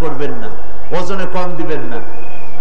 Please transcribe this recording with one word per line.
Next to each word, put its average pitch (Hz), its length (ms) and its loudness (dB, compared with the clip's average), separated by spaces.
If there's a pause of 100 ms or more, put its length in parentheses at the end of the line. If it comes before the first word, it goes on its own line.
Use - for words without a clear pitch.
করবেন 139 300 0 (100)
না, - 60 0 (480)
ওজনে 185 280 0 (100)
কম 180 140 0 (100)
দিবেন 151 320 0
না, 117 80 0 (600)